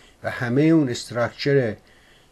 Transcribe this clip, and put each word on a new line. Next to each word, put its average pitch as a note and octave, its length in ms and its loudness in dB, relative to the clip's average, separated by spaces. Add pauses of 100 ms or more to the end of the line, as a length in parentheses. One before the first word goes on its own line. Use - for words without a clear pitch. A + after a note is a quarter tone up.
(240)
و - 80 -6
همهٔ B2+ 320 0
اون D#3+ 260 4
استراکچر A#2+ 840 -2 (560)